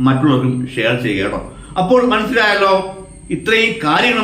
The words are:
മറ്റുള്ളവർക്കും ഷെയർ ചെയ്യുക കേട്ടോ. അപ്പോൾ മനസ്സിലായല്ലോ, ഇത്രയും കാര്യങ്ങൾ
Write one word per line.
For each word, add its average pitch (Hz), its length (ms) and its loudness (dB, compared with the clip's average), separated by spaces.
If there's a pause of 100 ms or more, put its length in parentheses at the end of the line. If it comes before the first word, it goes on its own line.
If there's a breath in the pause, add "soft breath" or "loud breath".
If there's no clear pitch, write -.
മറ്റുള്ളവർക്കും 127 680 2
ഷെയർ 117 280 0
ചെയ്യുക 98 220 -2
കേട്ടോ. 104 160 -4 (380 loud breath)
അപ്പോൾ 247 220 4 (140)
മനസ്സിലായല്ലോ, 208 580 2 (580)
ഇത്രയും 226 420 0 (140)
കാര്യങ്ങൾ 226 380 2